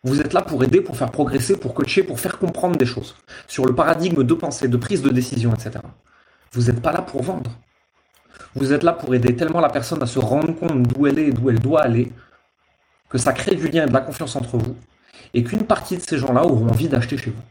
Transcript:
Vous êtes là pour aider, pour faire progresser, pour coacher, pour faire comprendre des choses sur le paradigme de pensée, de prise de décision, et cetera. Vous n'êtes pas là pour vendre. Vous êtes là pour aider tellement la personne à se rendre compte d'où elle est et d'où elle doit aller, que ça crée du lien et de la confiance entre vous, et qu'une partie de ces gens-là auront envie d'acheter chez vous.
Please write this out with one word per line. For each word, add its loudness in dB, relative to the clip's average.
Vous 0
êtes -2
là 2
pour 0
aider, 4
pour -6
faire -4
progresser, 0
pour -6
coacher, 0
pour -4
faire -6
comprendre -2
des -2
choses -8
sur -4
le 4
paradigme 2
de 4
pensée, -4
de 0
prise -2
de 2
décision, 0
et -4
cetera. -12
Vous 0
n'êtes 2
pas 0
là -2
pour -6
vendre. -6
Vous 0
êtes 2
là 4
pour -2
aider 4
tellement 0
la 4
personne -2
à -2
se -2
rendre 0
compte 0
d'où 2
elle 2
est 4
et 2
d'où 2
elle 4
doit 4
aller, 2
que -4
ça 2
crée 0
du -2
lien 2
et 0
de 0
la 4
confiance -8
entre -4
vous, -2
et 2
qu'une -2
partie -2
de -8
ces -2
gens-là 2
auront 2
envie 2
d'acheter 0
chez -6
vous. -10